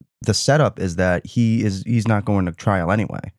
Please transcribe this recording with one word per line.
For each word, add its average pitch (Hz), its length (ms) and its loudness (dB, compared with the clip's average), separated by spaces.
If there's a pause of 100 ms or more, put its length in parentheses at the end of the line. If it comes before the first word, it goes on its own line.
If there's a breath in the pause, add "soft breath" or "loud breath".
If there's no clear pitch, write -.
(220)
the 110 120 0
setup 139 460 2
is 90 180 -4
that 90 280 0
he 113 380 0
is, 95 220 -2
he's 113 220 0
not 104 180 2
going 98 200 2
to 87 60 -4
trial 90 400 0
anyway. - 480 -4